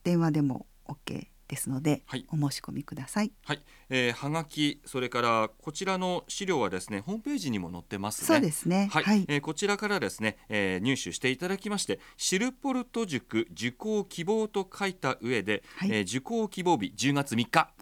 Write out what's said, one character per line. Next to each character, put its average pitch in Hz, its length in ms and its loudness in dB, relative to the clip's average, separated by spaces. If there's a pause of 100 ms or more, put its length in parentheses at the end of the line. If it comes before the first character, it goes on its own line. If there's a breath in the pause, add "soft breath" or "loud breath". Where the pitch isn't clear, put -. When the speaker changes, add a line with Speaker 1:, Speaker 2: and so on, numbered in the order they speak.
Speaker 1:
電 175 160 4
話 165 120 4
で 156 100 2
も 135 240 0 (200)
OK - 420 -10 (220)
で 143 60 -6
す - 140 -6
の 135 120 -2
で、 151 260 2
Speaker 2:
は 127 100 -6
い。 - 120 -10
Speaker 1:
お 170 60 -4
申 143 200 2
し - 40 -8
込 - 140 -10
み 135 100 -4
く - 120 -16
だ 131 120 -10
さ 208 160 0
い。 - 80 -2 (140)
Speaker 2:
は 147 80 -2
い。 143 100 -6 (260 soft breath)
え 127 200 4
ー、 120 40 2
は 139 160 -4
が 165 140 0
き、 151 420 -2
そ 135 140 -6
れ 123 80 0
か 123 140 0
ら 113 280 4 (120)
こ 156 100 -10
ち 190 140 -6
ら 190 120 0
の 185 300 -2
資 - 180 -6
料 175 140 2
は 101 100 2
で 92 120 -2
す - 80 -10
ね、 98 100 -2
ホ 175 140 -6
ー - 40 -4
ム 220 40 -10
ペ 285 100 -4
ー 285 60 0
ジ 156 140 -2
に 104 80 0
も 85 120 -4
載 87 80 -8
っ - 40 -10
て - 140 -6
ま 104 140 -2
す - 100 -8
ね。 - 60 -4
Speaker 1:
そ 330 80 6
う 285 60 6
で 160 100 2
す - 160 -4
ね。 196 240 4
Speaker 2:
は 160 80 2
い。 - 40 4
Speaker 1:
は 208 120 6
い。 190 140 4
Speaker 2:
え 147 80 2
ー、 139 40 -2
こ - 120 -4
ち - 120 -2
ら 285 120 2
か 415 100 -2
ら 392 140 0
で 101 80 0
す - 120 -8
ね、 107 160 0 (120)
え 98 280 2
ー、 - 20 -4
入 127 160 0
手 - 180 -6
し - 60 -8
て 127 100 0
い 131 80 0
た 180 100 -4
だ 196 100 -2
き 208 120 -8
ま 208 80 -2
し - 80 -4
て、 - 140 -2 (180 loud breath)
シ - 200 0
ル 247 140 0
ポ 262 220 -2
ル 247 100 0
ト 226 220 -4
塾 117 460 -2
受 104 200 -4
講 208 320 -2
希 170 220 -10
望 214 240 0
と 190 200 -4
書 202 180 -4
い 180 60 -4
た 135 280 -2
上 117 200 0
で、 101 220 0 (140)
Speaker 1:
は 190 80 -4
い。 202 60 0
Speaker 2:
え - 100 2
ー、 - 20 0
受 104 160 -4
講 226 300 -2
希 180 140 -8
望 170 140 4
日 95 180 -2
十 139 180 2
月 139 240 0
三 120 80 2
日。 - 260 4 (100)